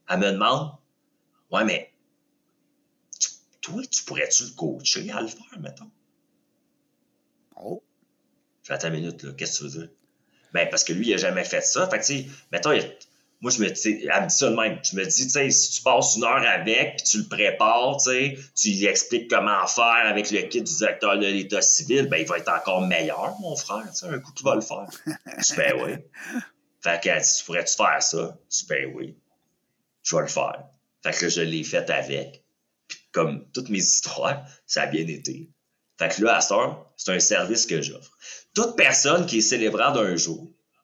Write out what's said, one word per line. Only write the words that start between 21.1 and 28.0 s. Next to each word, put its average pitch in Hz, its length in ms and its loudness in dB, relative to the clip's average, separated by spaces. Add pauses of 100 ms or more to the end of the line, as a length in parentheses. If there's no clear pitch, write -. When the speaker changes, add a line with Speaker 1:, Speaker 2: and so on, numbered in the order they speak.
Speaker 1:
de 196 80 2
l'État 196 340 0
civil, - 480 4
ben, 80 100 0
il - 80 -2
va 87 120 -2
être 90 140 -4
encore 92 340 0
meilleur, 90 540 -2
mon 160 160 -6
frère, - 340 -6
tu - 80 -10
sais, 180 80 -12
un 147 140 -8
coup - 120 -20
qu'il - 140 -10
va 120 80 4
le 107 60 0
faire. 98 260 -8 (200)
Je - 360 -12
dis, « - 140 0
Ben - 260 2
oui. » - 100 -4 (880)
Fait 85 200 0
qu'elle 82 180 2
dit, « - 80 2 (100)
Tu - 60 -10
pourrais-tu 85 320 -2
faire 82 260 2